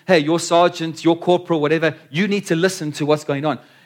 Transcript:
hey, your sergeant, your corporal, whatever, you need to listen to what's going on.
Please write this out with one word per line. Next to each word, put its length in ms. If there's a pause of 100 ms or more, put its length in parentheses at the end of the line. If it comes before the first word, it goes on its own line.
hey, 120
your 200
sergeant, 640
your 140
corporal, 440
whatever, 360 (140)
you 180
need 180
to 80
listen 380
to 140
what's 180
going 220
on. 120 (280)